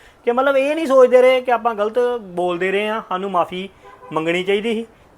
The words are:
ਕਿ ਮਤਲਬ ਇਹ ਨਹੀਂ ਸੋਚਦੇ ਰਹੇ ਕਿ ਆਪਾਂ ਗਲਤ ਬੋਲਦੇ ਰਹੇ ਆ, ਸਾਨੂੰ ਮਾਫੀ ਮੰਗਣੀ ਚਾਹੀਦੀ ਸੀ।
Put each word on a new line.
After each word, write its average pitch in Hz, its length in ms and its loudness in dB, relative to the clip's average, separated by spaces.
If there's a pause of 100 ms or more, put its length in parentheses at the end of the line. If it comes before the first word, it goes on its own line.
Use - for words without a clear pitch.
(240)
ਕਿ 240 80 0
ਮਤਲਬ 269 240 2
ਇਹ 277 180 0
ਨਹੀਂ 320 120 -4
ਸੋਚਦੇ 254 360 6
ਰਹੇ 254 180 4
ਕਿ 247 120 -2
ਆਪਾਂ 233 220 -2
ਗਲਤ 214 240 -4 (220)
ਬੋਲਦੇ 180 520 -4
ਰਹੇ 208 160 -2
ਆ, 214 200 -6
ਸਾਨੂੰ 190 220 -6
ਮਾਫੀ 180 380 -4 (440)
ਮੰਗਣੀ 170 320 -2
ਚਾਹੀਦੀ 208 300 -2
ਸੀ। 226 120 -6 (320)